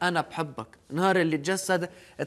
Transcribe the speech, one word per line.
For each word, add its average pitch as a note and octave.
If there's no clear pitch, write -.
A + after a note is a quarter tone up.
"أنا F3
بحبك". D3
نهار F#3
اللي D#3+
تجسد F3